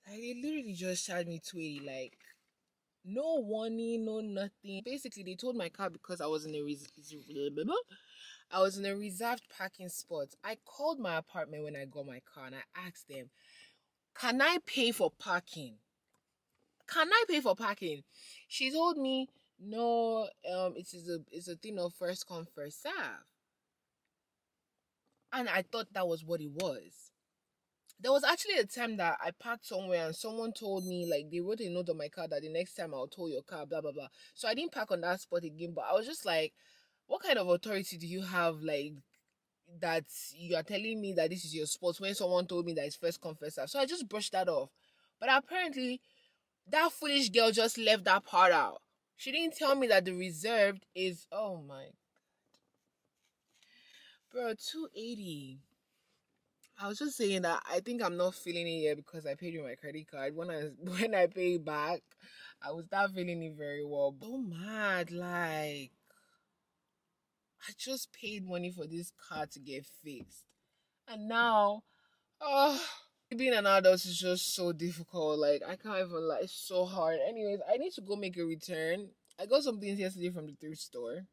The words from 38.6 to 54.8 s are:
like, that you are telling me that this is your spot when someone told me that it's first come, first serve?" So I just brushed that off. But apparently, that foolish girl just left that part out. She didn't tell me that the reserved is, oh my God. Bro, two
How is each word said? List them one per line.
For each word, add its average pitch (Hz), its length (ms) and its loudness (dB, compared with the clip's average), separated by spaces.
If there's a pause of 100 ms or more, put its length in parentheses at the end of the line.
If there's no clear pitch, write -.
like, 151 300 -2 (880)
that 165 240 0 (280)
you 170 220 -2
are 160 80 2
telling 214 380 -4
me 196 120 -4
that 160 160 4
this 180 140 -4
is 156 100 -8
your 156 120 -2
spot 175 340 -2
when 196 160 -2
someone 180 320 2
told 175 180 -2
me 170 80 -2
that 147 120 0
it's 147 100 -6
first 170 240 -2
come, 160 160 -8
first 151 200 -8
serve?" 135 140 -4
So 277 100 -2
I 269 60 4
just 302 220 -4
brushed 208 240 -4
that 185 160 2
off. 143 220 2 (500)
But 240 100 0
apparently, 269 680 2 (720)
that 311 240 4
foolish 285 360 2
girl 226 220 8
just 226 260 4
left 220 280 6
that 196 180 6
part 180 300 10
out. 127 280 4 (360)
She 262 160 -6
didn't 320 240 0
tell 277 180 6
me 262 120 2
that 190 180 8
the 185 80 -2
reserved 196 720 2 (100)
is, 180 380 -2
oh 196 240 -4
my 139 260 -14
God. 143 100 -20 (2500)
Bro, 233 220 -2
two 311 420 -6